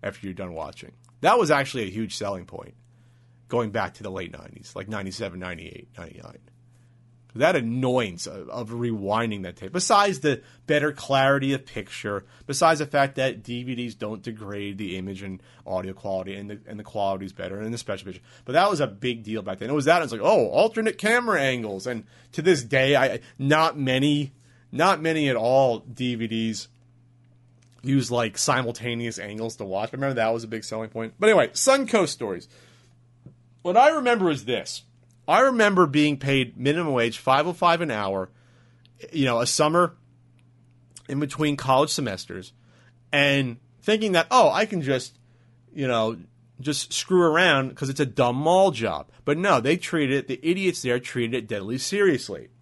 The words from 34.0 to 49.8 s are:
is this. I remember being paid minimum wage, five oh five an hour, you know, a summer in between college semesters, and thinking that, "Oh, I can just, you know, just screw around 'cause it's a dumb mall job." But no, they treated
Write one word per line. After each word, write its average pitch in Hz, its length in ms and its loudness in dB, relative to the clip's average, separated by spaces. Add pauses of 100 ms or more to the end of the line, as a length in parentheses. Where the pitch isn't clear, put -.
is 139 140 -2
this. 110 400 -4 (440)
I 185 140 6
remember 214 440 6
being 147 320 2
paid 135 400 0
minimum 147 360 0
wage, 117 260 0
five 139 280 2
oh 180 60 -4
five 170 260 2
an 165 120 -2
hour, 98 380 -4 (840)
you 156 100 0
know, 120 160 0
a 120 60 0
summer 165 500 2 (1120)
in 135 120 -4
between 147 360 -2
college 131 360 4
semesters, 92 600 -6 (600)
and 139 440 2 (240)
thinking 214 320 0
that, 165 180 4
"Oh, 233 180 8
I 190 160 2
can 196 160 -4
just, 131 360 -2 (560)
you 139 140 -4
know, 113 300 0 (420)
just 139 320 -4
screw - 300 2
around 156 560 4
'cause 139 100 -6
it's 135 120 -6
a 151 60 2
dumb 123 300 0
mall 180 360 4
job." 107 380 -4 (140)
But 151 140 0
no, 175 240 2
they 170 160 2
treated 143 400 -2